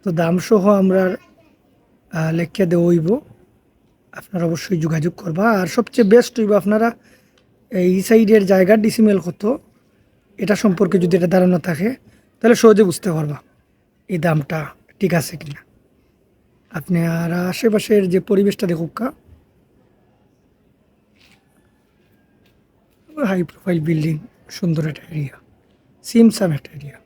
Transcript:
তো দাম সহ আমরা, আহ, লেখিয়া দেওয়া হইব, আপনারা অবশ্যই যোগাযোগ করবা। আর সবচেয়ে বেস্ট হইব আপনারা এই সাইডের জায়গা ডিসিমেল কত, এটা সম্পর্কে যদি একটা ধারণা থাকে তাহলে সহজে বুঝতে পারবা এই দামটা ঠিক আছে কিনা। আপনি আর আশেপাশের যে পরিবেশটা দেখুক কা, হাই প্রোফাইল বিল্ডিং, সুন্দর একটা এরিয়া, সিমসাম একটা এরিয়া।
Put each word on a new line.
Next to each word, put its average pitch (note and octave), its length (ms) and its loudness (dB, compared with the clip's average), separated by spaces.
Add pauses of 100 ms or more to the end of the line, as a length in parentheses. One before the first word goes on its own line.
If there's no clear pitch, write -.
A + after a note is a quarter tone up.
তো G3 80 -4
দাম E3+ 280 -2
সহ G3+ 300 2
আমরা, F#3+ 460 2 (960)
আহ, D#3+ 200 -4
লেখিয়া E3+ 360 -2
দেওয়া E3+ 200 2
হইব, F3 320 0 (920)
আপনারা - 340 -8
অবশ্যই E3+ 320 -4
যোগাযোগ D#3+ 360 -4
করবা। F#3+ 380 -2
আর F#3 160 -2
সবচেয়ে A3+ 400 0
বেস্ট A#3+ 320 4
হইব G#3 140 0
আপনারা G#3+ 380 0 (800)
এই F#3 320 0
সাইডের A3 440 4
জায়গা F#3+ 320 4
ডিসিমেল G#3+ 420 2
কত, G#3 380 -6 (800)
এটা G3+ 180 -2
সম্পর্কে F#3 440 2
যদি F3 180 2
একটা F3 100 0
ধারণা F3+ 320 2
থাকে F3+ 360 -4 (440)
তাহলে A#3 160 4
সহজে A3 280 6
বুঝতে F#3 280 -2
পারবা D3+ 300 -6 (680)
এই F#3 100 -4
দামটা D#3 480 -2 (340)
ঠিক F3 140 0
আছে D#3+ 240 -4
কিনা। C#3+ 240 -16 (1080)
আপনি E3+ 340 -4
আর E3 260 -4
আশেপাশের F#3+ 800 0
যে F3+ 100 0
পরিবেশটা G3 480 0
দেখুক E3 260 -6
কা, B3 180 -8 (4000)
হাই F#3 180 0
প্রোফাইল F3 360 -4
বিল্ডিং, D#3 400 -2 (300)
সুন্দর D#3+ 380 -4
একটা D3 220 -10
এরিয়া, D3 300 -10 (640)
সিমসাম A3 480 2
একটা - 240 -6
এরিয়া। C#3+ 300 -20